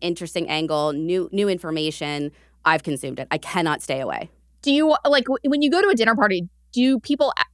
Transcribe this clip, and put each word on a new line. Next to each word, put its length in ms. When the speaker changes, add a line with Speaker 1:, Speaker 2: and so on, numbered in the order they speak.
Speaker 1:
interesting 480
angle, 420
new, 400
new 160
information, 840
I've 160
consumed 360
it. 120
I 80
cannot 420
stay 200
away. 280
Speaker 2:
Do 120
you, 220
like, 180
w-, 220
when 160
you 80
go 100
to 80
a 60
dinner 200
party, 320
do 280
people 380
a-, 160